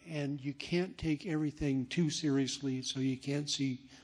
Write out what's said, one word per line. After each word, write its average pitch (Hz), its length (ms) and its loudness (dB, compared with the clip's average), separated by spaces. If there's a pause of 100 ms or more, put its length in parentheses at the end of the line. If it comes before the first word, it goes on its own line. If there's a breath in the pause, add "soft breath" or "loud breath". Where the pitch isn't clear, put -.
and 143 320 -2
you 139 120 -4
can't 175 440 -2
take 160 300 0
everything 147 580 0
too 165 240 2
seriously, 135 720 0
so 131 180 -4
you 131 160 2
can't 143 340 -2
see 135 300 0 (240 loud breath)